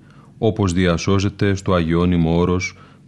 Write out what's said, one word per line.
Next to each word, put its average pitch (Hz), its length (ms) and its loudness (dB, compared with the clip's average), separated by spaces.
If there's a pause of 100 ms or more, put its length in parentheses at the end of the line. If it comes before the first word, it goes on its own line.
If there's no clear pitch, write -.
(380)
όπως 101 360 0
διασώζεται 95 840 0
στο 95 180 -4
Αγιώνυμο 85 640 0
Όρος, 90 400 -2 (300)